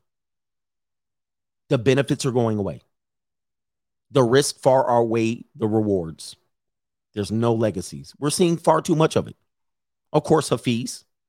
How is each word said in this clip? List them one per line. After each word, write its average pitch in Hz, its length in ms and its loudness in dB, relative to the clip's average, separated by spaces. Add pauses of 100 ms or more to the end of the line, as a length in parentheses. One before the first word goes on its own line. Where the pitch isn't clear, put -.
(1700)
The 139 80 2
benefits 131 480 0
are 131 60 0
going 113 280 0
away. 85 220 -8 (1300)
The 127 120 4
risks 131 360 2
far 131 300 2
outweigh 113 560 0 (100)
the 113 120 -4
rewards. 101 680 -4 (760)
There's 101 180 -6
no 117 220 0
legacies. 90 680 -6
We're 143 100 -2
seeing 170 280 0
far 160 240 2
too 160 140 0
much 156 200 2
of 82 120 0
it. - 80 -18 (760)
Of 151 120 0
course, 160 260 0
Hafiz 123 560 -4 (240)